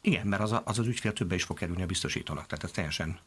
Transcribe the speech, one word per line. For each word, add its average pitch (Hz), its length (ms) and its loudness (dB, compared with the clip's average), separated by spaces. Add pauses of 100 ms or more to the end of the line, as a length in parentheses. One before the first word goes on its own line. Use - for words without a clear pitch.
Igen, 123 260 4
mert 98 140 2
az 107 100 2
a, 113 140 2
az, 107 140 2
az 113 80 2
ügyfél 117 260 2
többe 92 220 0
is 87 80 2
fog - 140 -4
kerülni 87 240 -2
a 90 40 0
biztosítónak. 76 640 -2
Tehát - 160 -6
ez - 80 -6
teljesen, 80 560 -2